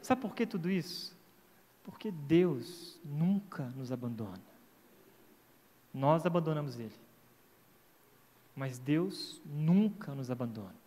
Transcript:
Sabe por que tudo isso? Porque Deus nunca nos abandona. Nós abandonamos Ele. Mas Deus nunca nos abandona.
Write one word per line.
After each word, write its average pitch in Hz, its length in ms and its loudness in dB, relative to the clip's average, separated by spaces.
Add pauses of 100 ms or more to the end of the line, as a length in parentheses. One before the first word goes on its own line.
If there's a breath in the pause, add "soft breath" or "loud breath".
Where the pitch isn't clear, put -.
Sabe 254 200 2
por 196 120 -6
que 233 140 -2
tudo 180 240 -4
isso? - 460 -4 (680)
Porque - 300 -10
Deus 156 920 2
nunca 160 600 0 (120)
nos 131 140 -8
abandona. 113 500 -6 (1500)
Nós 147 320 4
abandonamos 156 540 0
Ele. 110 160 -10 (1600)
Mas 135 240 -8
Deus 151 680 -2
nunca 160 720 2
nos 131 160 -4
abandona. 117 440 -4 (120)